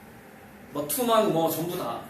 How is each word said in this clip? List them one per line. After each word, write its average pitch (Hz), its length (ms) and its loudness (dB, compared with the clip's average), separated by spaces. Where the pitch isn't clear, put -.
뭐 147 160 -4
투망 220 440 4
뭐 165 180 2
전부 170 260 -4
다. - 340 -6